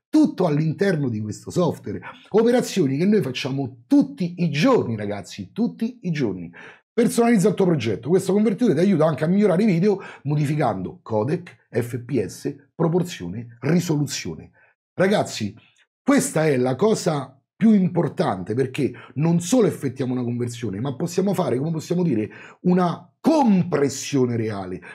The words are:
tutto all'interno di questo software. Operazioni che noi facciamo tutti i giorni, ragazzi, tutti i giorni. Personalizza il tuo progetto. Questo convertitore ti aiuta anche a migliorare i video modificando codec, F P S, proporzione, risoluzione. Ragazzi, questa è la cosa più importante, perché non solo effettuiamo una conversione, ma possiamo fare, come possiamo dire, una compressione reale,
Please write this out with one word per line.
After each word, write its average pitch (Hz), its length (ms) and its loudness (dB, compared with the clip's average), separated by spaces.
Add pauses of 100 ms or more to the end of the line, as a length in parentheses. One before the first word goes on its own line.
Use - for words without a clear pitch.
tutto 294 380 2
all'interno 156 600 0
di 110 140 -4
questo 107 280 -10
software. 147 520 -2 (280)
Operazioni 226 680 2
che 165 80 0
noi 208 160 4
facciamo 131 680 -6
tutti 185 520 2
i 170 100 0
giorni, 147 480 2
ragazzi, 101 560 -8
tutti 226 480 -4
i 180 100 -4
giorni. 95 400 -4 (400)
Personalizza 233 560 4
il 196 80 2
tuo 202 100 2
progetto. 131 440 0
Questo 185 240 2
convertitore 214 420 2
ti 143 40 0
aiuta 170 280 4
anche 156 160 -2
a 156 40 2
migliorare 190 360 4
i 233 40 4
video 190 320 2 (240)
modificando 143 800 -2
codec, 117 680 -4
F 123 340 -4
P 113 200 -2
S, 143 320 -8 (200)
proporzione, 120 880 -4
risoluzione. 147 880 -2 (420)
Ragazzi, 165 640 -2 (480)
questa 214 420 2
è 147 120 4
la 127 180 0
cosa 165 600 0 (200)
più 226 160 4
importante, 160 840 0
perché 127 380 -2 (240)
non 165 240 2
solo 220 280 4
effettuiamo 131 440 -4
una 127 120 -4
conversione, 120 580 -6
ma 131 140 -6
possiamo 185 380 -2
fare, 139 240 0
come 151 140 -4
possiamo 170 320 -2
dire, 107 260 0 (320)
una 180 460 0 (140)
compressione 160 1120 2
reale, 98 460 -6 (140)